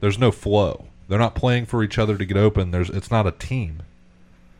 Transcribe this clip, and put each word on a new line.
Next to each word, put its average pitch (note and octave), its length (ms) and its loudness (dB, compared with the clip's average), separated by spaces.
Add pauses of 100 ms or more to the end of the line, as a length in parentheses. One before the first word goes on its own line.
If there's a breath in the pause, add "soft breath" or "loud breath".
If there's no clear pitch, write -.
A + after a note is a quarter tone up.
There's G2+ 180 0
no B2 120 4
flow. G2+ 540 0 (240)
They're G2 100 0
not A2+ 160 2
playing B2 300 0
for A2+ 180 -2
each G#2 160 -2
other G#2+ 200 0
to G2+ 80 -4
get F#2+ 100 -2
open. G2 360 2
There's, F2+ 180 0
it's - 200 -6
not A2 160 2
a E2+ 40 2
team. E2+ 520 -8 (760 soft breath)